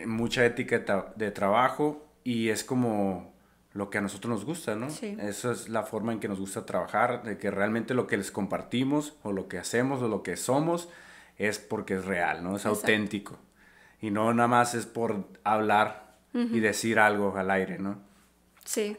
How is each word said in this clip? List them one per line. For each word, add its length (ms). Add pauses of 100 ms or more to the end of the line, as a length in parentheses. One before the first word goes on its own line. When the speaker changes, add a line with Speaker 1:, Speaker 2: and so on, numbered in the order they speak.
Speaker 1:
Mucha 400
ética 320
de 80
tra-, 300
de 160
trabajo, 760 (180)
y 260
es 140
como 720 (400)
lo 160
que 80
a 40
nosotros 280
nos 160
gusta, 300
¿no? 140
Speaker 2:
Sí. 300
Speaker 1:
Esa 340
es 160
la 140
forma 300
en 60
que 80
nos 120
gusta 260
trabajar, 580
de 140
que 120
realmente 460
lo 120
que 100
les 120
compartimos, 920
o 80
lo 160
que 100
hacemos, 460
o 40
lo 140
que 160
somos, 520 (480)
es 220
porque 360
es 100
real, 380
¿no? 80
Es 140
Speaker 2:
Exacto. 140
Speaker 1:
auténtico. 600 (600)
Y 100
no 220
nada 140
más 280
es 100
por 420 (160)
hablar 720 (160)
Speaker 2:
Ujú. 220
Speaker 1:
y 40
decir 400
algo 380
al 120
aire, 300
¿no? 200 (640)
Speaker 2:
Sí. 360